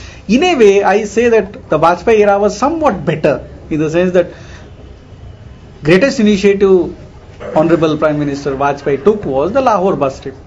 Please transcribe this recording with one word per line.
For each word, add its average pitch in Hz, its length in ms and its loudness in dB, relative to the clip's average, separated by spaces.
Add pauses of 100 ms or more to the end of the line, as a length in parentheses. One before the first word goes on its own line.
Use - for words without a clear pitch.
(280)
In 254 160 2
a 359 120 0
way, 202 280 4
I 202 220 0
say 233 240 -2
that - 400 -2
the 160 80 0
Vajpayee 180 420 2
era 202 200 2
was 202 180 -2
somewhat 277 480 -2
better 151 420 -2 (220)
in 156 100 -4
the 151 120 -2
sense 175 220 0
that 175 200 0 (1500)
greatest 190 360 2
initiative 196 760 2 (600)
Honorable 160 420 2
Prime 151 220 0
Minister 143 360 -4
Vajpayee 139 480 -2
took 208 200 0
was 147 300 -2
the 269 80 0
Lahore 196 340 0
bus 135 240 -4
trip. - 160 -14 (120)